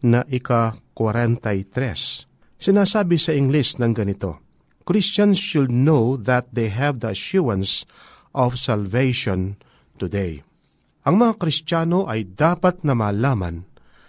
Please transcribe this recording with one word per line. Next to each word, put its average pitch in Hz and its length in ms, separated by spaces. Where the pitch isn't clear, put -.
na 120 260
ika-kwarenta 117 1300
y 98 160
tres. - 560
Sinasabi 196 640
sa 156 160
English 139 400
ng 117 160
ganito, 98 480
"Christians 202 480
should 143 320
know 127 480
that 123 340
they 113 220
have 127 320
the 107 80
assurance 110 720
of 123 240
salvation 104 1040
today." 90 400
Ang 180 160
mga 226 200
Kristiyano 170 680
ay 110 240
dapat 180 520
na 139 120
malaman 101 680